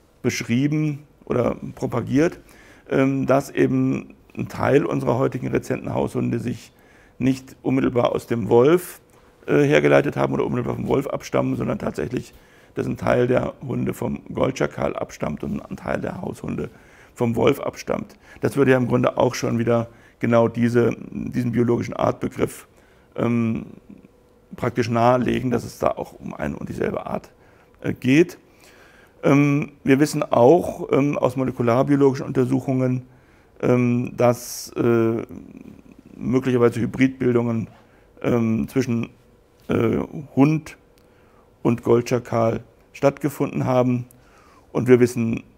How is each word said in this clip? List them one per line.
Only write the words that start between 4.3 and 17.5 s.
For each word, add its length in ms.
ein 100
Teil 380
unserer 320
heutigen 300
rezenten 460
Haushunde 460
sich 320
nicht 420
unmittelbar 500
aus 160
dem 220
Wolf, 520
äh, 140
hergeleitet 560
haben 160
oder 120
unmittelbar 300
vom 120
Wolf 200
abstammen, 480
sondern 220
tatsächlich, 560
dass 140
ein 100
Teil 300
der 260
Hunde 280
vom 280
Goldschakal 640
abstammt 480
und 180
ein 160
Teil 240
der 200
Haushunde 480
vom 220
Wolf 240